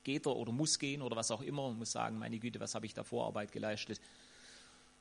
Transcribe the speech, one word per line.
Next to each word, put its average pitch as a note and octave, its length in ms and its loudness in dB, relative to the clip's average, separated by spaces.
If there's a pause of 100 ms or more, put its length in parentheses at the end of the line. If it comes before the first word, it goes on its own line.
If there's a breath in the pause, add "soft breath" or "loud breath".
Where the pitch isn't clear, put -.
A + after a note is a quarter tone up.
geht C#3+ 240 2
er C3 80 6
oder A#2 160 0
muss D3 260 4
gehen C#3+ 240 0
oder A#2+ 140 0
was A2+ 160 2
auch A2 100 2
immer C#3+ 240 0
und A#2 140 -2
muss A2+ 120 -4
sagen, A2+ 280 0
meine A2+ 180 -2
Güte, A2+ 220 -4
was A2 160 -4
habe A2 100 -2
ich G#2+ 80 -6
da A2+ 100 -4
Vorarbeit A2 480 0
geleistet? G#2+ 480 -2 (1000 loud breath)